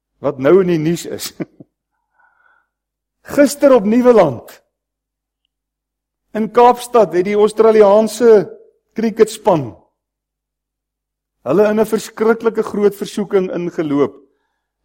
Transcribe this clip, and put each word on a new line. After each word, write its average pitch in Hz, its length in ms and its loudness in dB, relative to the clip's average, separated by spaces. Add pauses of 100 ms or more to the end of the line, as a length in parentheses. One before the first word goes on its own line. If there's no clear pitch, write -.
(240)
wat 135 160 -6
nou 160 220 4
in 180 100 -2
die 165 80 -2
nuus 160 260 -4
is? - 280 -12 (1120)
<laughs> - 880 -20
Gister 277 400 2
op 214 80 0
Nieuweland 214 800 0 (1700)
in 214 200 -6
Kaapstad 240 600 2
het 180 120 0
die 208 100 -4
Australiese 214 1120 2 (460)
cricketspan 208 840 -2 (1700)
hulle 190 240 2
in 214 100 -2
'n 214 60 0
verskriklike 220 760 -4
groot 202 320 -2
versoeking 190 560 -6
ingeloop. 165 640 -4 (680)